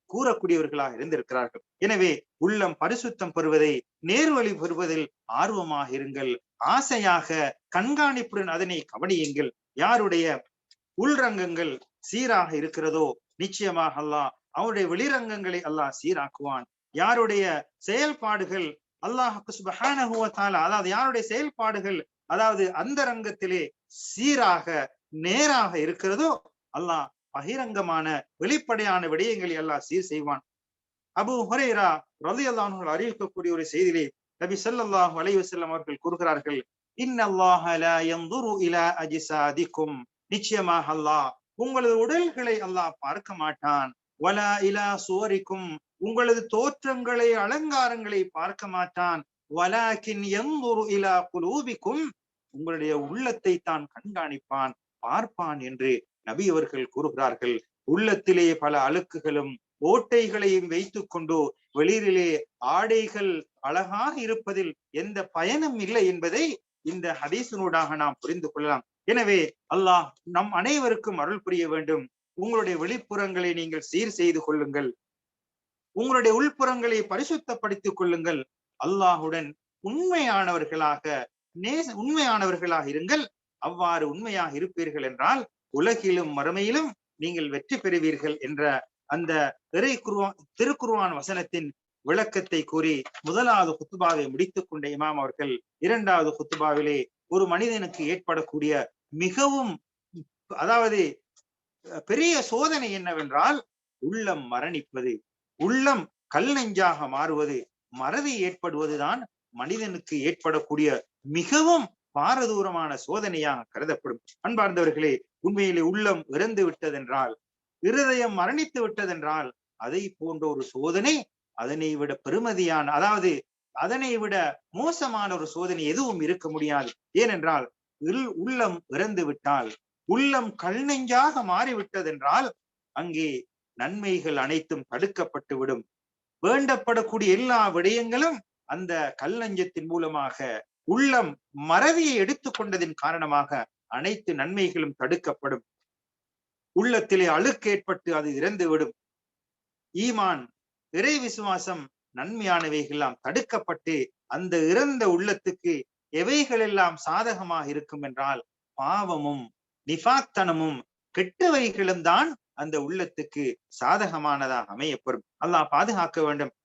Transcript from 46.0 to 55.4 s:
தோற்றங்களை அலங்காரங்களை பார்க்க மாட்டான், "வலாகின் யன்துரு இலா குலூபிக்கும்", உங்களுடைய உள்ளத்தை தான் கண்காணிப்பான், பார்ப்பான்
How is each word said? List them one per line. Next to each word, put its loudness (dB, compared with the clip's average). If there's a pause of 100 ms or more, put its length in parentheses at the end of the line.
தோற்றங்களை 0
அலங்காரங்களை 0 (120)
பார்க்க -6
மாட்டான், -2 (300)
"வலாகின் 0
யன்துரு 0
இலா 2 (120)
குலூபிக்கும்", -4 (520)
உங்களுடைய -2
உள்ளத்தை -2
தான் -4
கண்காணிப்பான், -6 (280)
பார்ப்பான் -4